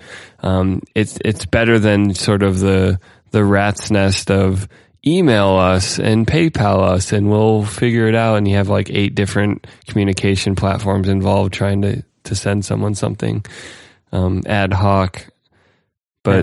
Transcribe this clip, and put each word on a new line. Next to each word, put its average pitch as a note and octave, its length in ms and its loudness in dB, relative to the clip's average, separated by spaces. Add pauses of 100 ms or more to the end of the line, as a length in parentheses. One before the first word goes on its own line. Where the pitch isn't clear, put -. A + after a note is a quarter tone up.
(420)
um, F#2 400 0 (140)
it's, G#2+ 280 -2
it's G#2 220 -2
better A2+ 320 2
than G2+ 380 2
sort G2+ 260 0
of F#2+ 180 0
the, F#2+ 400 2 (300)
the G#2+ 160 2
rat's G2+ 460 0
nest G2 400 0
of F#2+ 360 0 (380)
email C3+ 520 2
us F#2 420 0
and A2 260 2
PayPal G#2+ 560 0
us F#2 320 0
and G2+ 160 0
we'll G#2+ 360 2
figure A#2 420 0
it A2 80 2
out. A2+ 220 2
And G#2 100 0
you G2 80 2
have, G2 120 0
like, G2+ 220 -2
eight G2+ 240 -2
different G2+ 540 -2 (200)
communication G2 680 0
platforms G2 520 -2
involved G2 460 0
trying G2 300 -2
to, G2+ 180 -4 (220)
to - 120 -6
send G2+ 300 -4
someone G#2 300 -2
something, G#2+ 500 -4 (640)
um, F#2 360 0
ad G2 260 0
hoc. F#2+ 540 0 (960)
But G2 200 2